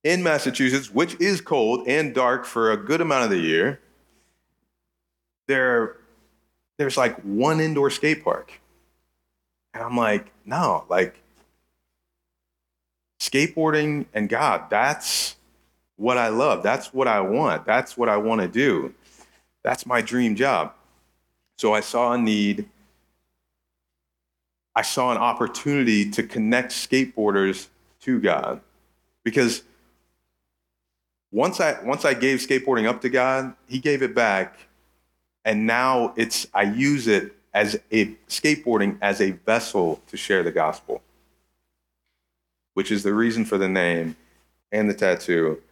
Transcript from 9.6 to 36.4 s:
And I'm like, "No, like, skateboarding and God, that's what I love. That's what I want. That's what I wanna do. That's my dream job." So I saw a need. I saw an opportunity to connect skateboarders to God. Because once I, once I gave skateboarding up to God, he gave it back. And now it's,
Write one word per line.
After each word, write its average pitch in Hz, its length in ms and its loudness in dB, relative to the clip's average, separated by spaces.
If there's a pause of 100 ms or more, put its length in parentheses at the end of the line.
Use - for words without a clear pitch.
And 113 80 -12
I'm 120 140 -4
like, 107 340 0 (140)
"No, 120 440 -2
like, 90 320 0 (2000)
skateboarding 151 920 0
and 107 140 -2
God, 117 420 0
that's - 680 -2 (600)
what 123 220 0
I 117 100 2
love. 113 340 0
That's 120 320 -2
what 131 140 0
I 104 120 2
want. 98 440 0
That's 123 320 0
what 117 120 0
I 104 100 2
wanna 107 300 0
do. 107 460 0 (680)
That's 123 220 -2
my 123 140 2
dream 113 360 0
job." 117 380 0 (840)
So 107 140 2
I 107 80 4
saw 120 320 0
a 123 60 0
need. 104 500 0 (2000)
I 117 80 0
saw 127 280 -2
an 113 80 0
opportunity 117 920 0
to 117 120 -2
connect 120 500 -2
skateboarders 104 960 0 (320)
to 123 200 0
God. 80 400 0 (640)
Because 117 380 0 (1700)
once 151 300 -2
I, 147 220 0
once 127 220 -4
I 139 100 2
gave 127 240 2
skateboarding 127 500 0
up 110 140 -2
to 127 60 -2
God, 131 460 0 (120)
he 127 120 -8
gave 139 240 0
it 113 120 -2
back. 101 440 0 (840)
And 110 220 2
now 123 500 0
it's, 113 380 -4